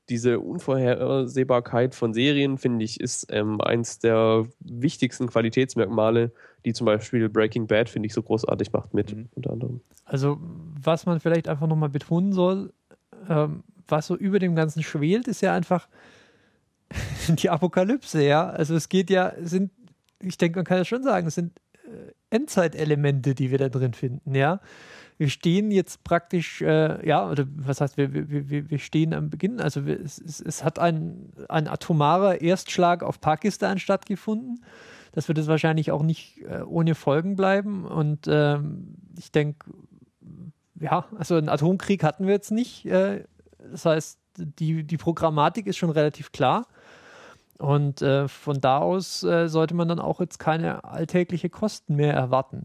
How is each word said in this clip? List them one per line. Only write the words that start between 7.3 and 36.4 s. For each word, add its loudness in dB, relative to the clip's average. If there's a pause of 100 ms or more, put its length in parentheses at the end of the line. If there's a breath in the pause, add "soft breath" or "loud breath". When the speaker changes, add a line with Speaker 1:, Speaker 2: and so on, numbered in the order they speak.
Speaker 1:
Bad, 4
finde -4
ich, -8
so -2
großartig -2
macht -4
mit, -2
Speaker 2:
Mhm. -12
Speaker 1:
unter -8
anderem. -6 (240)
Speaker 3:
Also, -2 (440)
was 0
man 0
vielleicht 0
einfach -2
nochmal 0
betonen 0
soll, 0 (560)
ähm, 0 (240)
was -2
so -2
über 0
dem 0
Ganzen 0
schwelt, 0
ist -4
ja 2
einfach, 0 (1000 soft breath)
<laughs> -8
Die 2
Apokalypse, 0
ja. 4
Also -2
es 0
geht 2
ja, 4
es -10
sind, 0 (500)
ich -8
denke, 2
man -2
kann 2
das 0
schon -2
sagen, 2
es -4
sind, -6 (260)
äh, -18 (180)
Endzeitelemente, 2
die -2
wir 2
da 2
drin -2
finden, -6
ja. 2 (580 loud breath)
Wir 2
stehen 2
jetzt 0
praktisch, -2
äh, 2
ja, 2
oder 0 (100)
was -4
heißt, -2
wir, 0
wir, -4
wir, -4
wir, -4
wir -2
stehen 0
am -2
Beginn, -4
also -2
wir, -2
es, -12
es, -14
es -8
hat -2
ein, -2 (160)
ein 0
atomarer 2
Erstschlag 2
auf -4
Pakistan 0
stattgefunden. -4 (480 loud breath)
Das -6
wird 0
es 0
wahrscheinlich 2
auch 0
nicht, -2